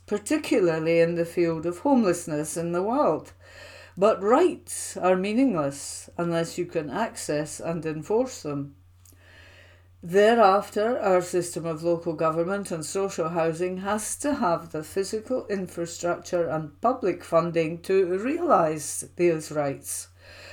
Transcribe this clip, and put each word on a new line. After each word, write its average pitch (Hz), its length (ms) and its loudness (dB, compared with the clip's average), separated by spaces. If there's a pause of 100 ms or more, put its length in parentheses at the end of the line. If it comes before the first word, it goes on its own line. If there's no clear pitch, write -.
particularly 175 960 2
in 170 160 4
the 170 80 0
field 165 420 0
of 175 140 -4
homelessness 175 760 2
in 170 160 -2
the 175 100 0
world. 220 500 0 (640)
But 196 240 4
rights - 760 0
are 185 200 4
meaningless 190 1000 0
unless 170 400 -2
you 175 80 -4
can 160 240 -4
access 156 720 -4
and 165 240 -4
enforce 202 580 -2
them. 143 340 -6 (1300)
Thereafter, 208 960 4
our 185 220 4
system 175 460 -4
of 160 160 -4
local 170 320 0
government 170 560 0
and 156 160 -6
social 190 440 -2
housing 175 480 -2
has 202 400 -4
to 285 180 -2
have 170 340 0
the 156 140 -6
physical 220 640 -4
infrastructure 175 1000 -4
and 156 320 -6
public 226 440 0
funding 165 580 0
to 190 240 4 (100)
realise 196 880 0 (120)
those 165 340 2
rights. 143 580 -6 (440)